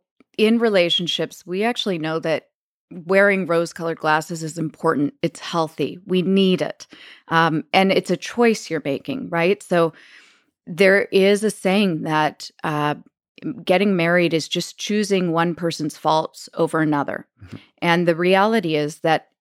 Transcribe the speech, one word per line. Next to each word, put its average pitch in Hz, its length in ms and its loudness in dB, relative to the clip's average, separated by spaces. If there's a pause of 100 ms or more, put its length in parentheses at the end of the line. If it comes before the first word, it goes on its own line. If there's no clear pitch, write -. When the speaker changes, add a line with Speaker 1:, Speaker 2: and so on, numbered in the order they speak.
(380)
Speaker 1:
in 220 220 4
relationships, 175 840 0
we 185 180 -4
actually 226 340 -4
know 156 220 -4
that 151 280 -4 (440)
wearing 190 540 2
rose-colored 165 520 -2
glasses 160 460 -2
is 160 120 -10
important. 156 640 -2
It's 160 200 -4
healthy. 156 640 -4
We 185 160 0
need 190 400 2
it. - 240 -8 (400)
Um, 165 460 0
and 190 180 4
it's 185 220 0
a 175 40 -2
choice - 540 -2
you're 160 140 -6
making, 139 460 -6
right? 170 340 0
So 165 280 0 (720)
there 190 460 2
is 196 320 4
a 214 80 0
saying 190 520 0
that, 156 480 -4 (120)
uh, 151 320 -2 (680)
getting 190 320 2
married 170 360 2
is 160 160 -2
just - 300 -8
choosing 196 540 -2
one 165 220 0
person's 156 420 -6
faults - 580 -2
over 165 260 -2
another. 151 460 -2 (180)
Speaker 2:
Mm-hmm. - 120 -16 (260)
Speaker 1:
And 175 260 2
the 165 80 2
reality 185 600 2
is 147 240 -4
that 160 280 0 (120)